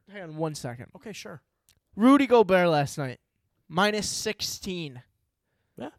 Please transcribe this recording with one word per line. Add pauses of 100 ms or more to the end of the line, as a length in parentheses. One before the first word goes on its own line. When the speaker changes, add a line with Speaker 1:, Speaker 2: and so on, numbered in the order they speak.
(100)
Speaker 1:
Hang
on
one
second.
Speaker 2:
Okay,
sure. (520)
Speaker 1:
Rudy
Gobert
last
night, (480)
minus
sixteen. (760)
Speaker 2:
Yeah.